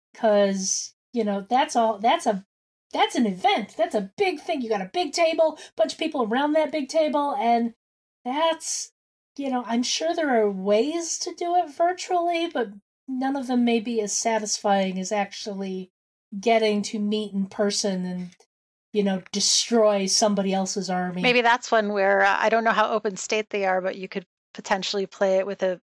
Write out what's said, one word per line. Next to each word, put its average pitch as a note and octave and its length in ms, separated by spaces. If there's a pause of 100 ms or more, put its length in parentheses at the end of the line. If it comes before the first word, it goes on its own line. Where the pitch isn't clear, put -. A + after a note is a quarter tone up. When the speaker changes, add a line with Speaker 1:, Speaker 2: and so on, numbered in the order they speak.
(160)
Speaker 1:
'Cause, G3 800 (200)
you A#3 100
know, G3+ 260
that's C4+ 260
all, A3+ 220
that's B3 300
a, G3+ 180 (480)
that's G4 220
an B3+ 100
event. G#3 500
That's E4 200
a G3 200
big F4+ 240
thing. D#4 220
You A3+ 80
got G#3+ 100
a F#3 140
big F4 180
table, D#4+ 480 (160)
bunch D#4+ 160
of - 80
people D#4+ 240
around C4+ 300
that D#4 180
big D4+ 160
table, D4 500
and A#3 360 (500)
that's, - 720 (420)
you C#4 140
know, B3 180
I'm A#3 160
sure D#4+ 320
there C#4 260
are G#3 80
ways A3 680
to F4 160
do F4 220
it D#4 180
virtually, F4 720
but C4 220 (400)
none C4 260
of C4 120
them B3 180
may A#3 160
be A#3 180
as G#3 140
satisfying G3+ 840
as F#3 140
actually G3 800 (480)
getting G#3+ 440
to G#3+ 160
meet G#3 340
in G3 140
person G3 580
and, F3+ 240 (640)
you G#3 100
know, F#3+ 180 (120)
destroy G#3 720
somebody G3 480
else's F#3+ 360
army. F3+ 320
Speaker 2:
Maybe B3 200
that's A#3 320
one G#3 180
where, G3 300
uh, G3 180
I A3 80
don't A3+ 160
know A3+ 80
how G#3+ 180
open G#3+ 280
state G#3+ 320
they G3+ 160
are, F#3 160
but F#3 160
you F#3 100
could F#3 180 (280)
potentially G3 520
play F#3+ 340
it F#3+ 60
with G3 180
a, F#3 260